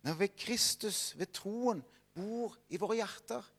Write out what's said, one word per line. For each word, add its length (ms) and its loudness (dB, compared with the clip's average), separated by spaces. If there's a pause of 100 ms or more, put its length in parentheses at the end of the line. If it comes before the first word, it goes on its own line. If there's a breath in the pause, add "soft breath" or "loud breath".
Når 160 0
ved 200 2
Kristus, 800 0
ved 160 -4
troen, 500 0 (300 loud breath)
bor 420 -4 (140)
i 120 -4
våre 160 2
hjerter 460 -4 (140)